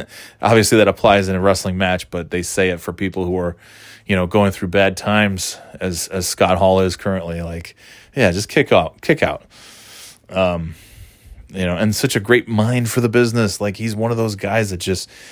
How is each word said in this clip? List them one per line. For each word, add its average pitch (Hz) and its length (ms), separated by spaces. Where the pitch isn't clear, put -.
<laughs> - 340
obviously 113 360
that 104 100
applies 101 400
in 95 80
a 90 60
wrestling 95 360
match, 92 340
but 85 180
they 87 140
say 92 260
it 87 100
for 87 140
people 92 320
who 90 120
are, 87 200
you 101 100
know, 90 120
going 101 240
through 92 180
bad 98 260
times, 104 600
as, 90 280
as 92 180
Scott 92 320
Hall 95 220
is 92 140
currently, 85 460
like, 85 340
"Yeah, 110 160
just 95 160
kick - 240
out, 87 300
kick - 220
out." 78 200
Um, 87 460
you 92 160
know, 87 100
and 104 200
such - 200
a 110 40
great 120 280
mind 117 420
for 123 120
the 120 80
business. 113 500
Like, 101 180
he's 110 180
one 113 160
of 117 60
those 110 180
guys 98 340
that 92 80
just, 90 320